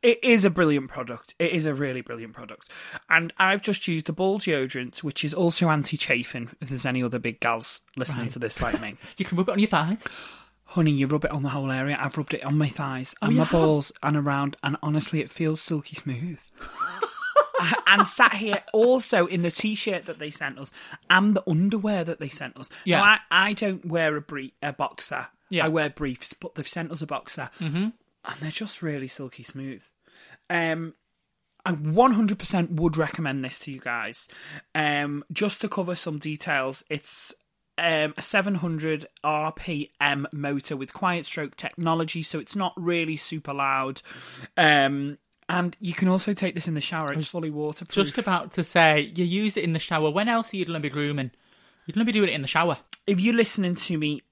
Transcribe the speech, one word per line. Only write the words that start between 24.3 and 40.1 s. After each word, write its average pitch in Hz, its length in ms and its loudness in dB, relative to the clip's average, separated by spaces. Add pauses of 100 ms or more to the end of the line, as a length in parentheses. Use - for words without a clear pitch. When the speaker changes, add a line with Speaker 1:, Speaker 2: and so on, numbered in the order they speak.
Speaker 1:
a 143 100 -4
boxer. - 560 -6 (220)
Speaker 2:
Yeah. 165 160 2
Speaker 1:
I - 20 2
wear 156 220 0
briefs, 139 420 -8
but - 220 -14
they've 151 120 -8
sent 165 240 -8
us 156 120 -8
a 151 40 -8
boxer. - 440 -8 (100)
Speaker 2:
Mm-hmm. 170 280 -2 (380)
Speaker 1:
And - 140 -10
they're 156 100 -6
just 208 320 -8
really 147 240 -6
silky 127 360 -14
smooth. 131 400 -12 (680)
Um, 165 440 0 (680)
I 190 80 0
one 165 420 4
hundred 208 240 2
percent 175 340 0
would 160 240 2
recommend 143 480 -2
this 127 160 -10
to - 100 -10
you 131 100 -12
guys. 117 480 -6 (460)
Um, 147 560 0
just 202 300 -2
to 220 80 -2
cover 180 260 -2
some 156 240 -6
details, 143 720 -4
it's, - 440 -6 (420)
um, 156 400 2
a 156 60 -8
seven 196 340 2
hundred 160 500 -2 (180)
R 156 280 0
P 147 380 -6 (100)
M 143 320 2